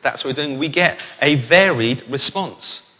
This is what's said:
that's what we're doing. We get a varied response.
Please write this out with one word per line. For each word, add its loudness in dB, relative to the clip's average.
that's -2
what -4
we're -4
doing. -6
We -2
get 0
a 4
varied 4
response. -6